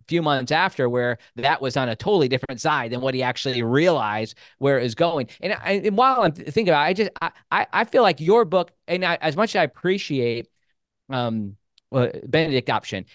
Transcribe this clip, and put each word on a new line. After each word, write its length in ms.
few 140
months 280
after 380
where 300
that 260
was 140
on 140
a 60
totally 340
different 320
side 300
than 100
what 120
he 80
actually 420
realized 720
where 200
it 40
was 120
going. 320
And 100
I, 220
and 240
while 240
I'm 100
th-, 160
thinking 220
about 140
it, 60
I 40
just, 180
I, 100
I, 220
I 100
feel 180
like 200
your 240
book, 260
and 160
I, 160
as 160
much 220
as 20
I 40
appreciate, 840
um, 480
uh, 160
Benedict 460
option, 340